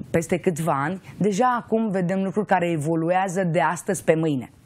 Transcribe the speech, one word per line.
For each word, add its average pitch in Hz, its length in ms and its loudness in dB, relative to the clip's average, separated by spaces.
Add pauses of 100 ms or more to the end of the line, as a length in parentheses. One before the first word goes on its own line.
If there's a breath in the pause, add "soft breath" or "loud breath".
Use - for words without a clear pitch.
(100)
peste 170 280 0
câțiva 160 440 0
ani, 175 200 -4 (140 loud breath)
deja 214 420 2
acum 226 320 -2
vedem 190 320 0
lucruri 190 240 -2
care 175 240 2
evoluează 170 760 0
de 170 160 2
astăzi 165 440 -2
pe 165 100 4
mâine. 156 360 0 (160)